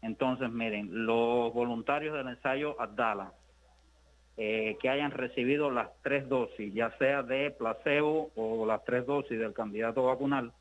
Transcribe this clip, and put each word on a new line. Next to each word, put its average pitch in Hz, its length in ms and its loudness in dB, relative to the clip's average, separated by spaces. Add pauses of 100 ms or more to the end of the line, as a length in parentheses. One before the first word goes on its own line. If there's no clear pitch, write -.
Entonces, 127 500 -2
miren, 110 560 -4
los 117 460 4
voluntarios 120 640 -2
del 131 120 -4
ensayo 139 520 -2
Abdala, 107 540 -2 (1000)
eh, 110 440 0
que 131 80 2
hayan 143 240 0
recibido 131 580 0
las 120 200 -2 (120)
tres 135 260 0
dosis, 110 460 -2
ya 113 240 0
sea 139 240 2
de 135 280 0
placebo 151 840 0
o 113 320 0
las 110 180 2
tres 123 220 0
dosis 139 320 0
del 110 140 -2
candidato 113 520 -2
vacunal 131 560 2